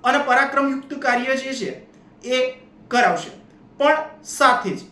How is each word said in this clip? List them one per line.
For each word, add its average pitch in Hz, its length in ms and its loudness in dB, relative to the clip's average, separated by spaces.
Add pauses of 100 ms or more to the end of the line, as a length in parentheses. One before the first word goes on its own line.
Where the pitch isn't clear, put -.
અને 254 140 4
પરાક્રમયુક્ત 277 720 0 (100)
કાર્ય 247 360 0
જે 269 180 -6
છે 185 160 -6 (540)
એ 254 140 -2 (500)
કરાવશે, - 420 0 (500)
પણ 302 200 4 (220)
સાથે 247 480 0
જ - 220 -8